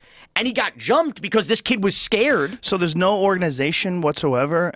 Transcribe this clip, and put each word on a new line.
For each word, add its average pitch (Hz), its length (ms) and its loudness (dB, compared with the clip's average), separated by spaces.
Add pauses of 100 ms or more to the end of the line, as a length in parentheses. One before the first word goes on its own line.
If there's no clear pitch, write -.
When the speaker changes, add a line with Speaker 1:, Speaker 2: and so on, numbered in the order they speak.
(340)
Speaker 1:
and 214 120 -2
he 247 80 -2
got 208 240 -4
jumped 254 420 0
because 190 260 -2
this 214 140 0
kid 208 240 0
was 196 100 2
scared. 226 680 0
Speaker 2:
So 196 160 -2
there's 165 180 0
no 190 260 2
organization 175 800 0
whatsoever? 147 760 0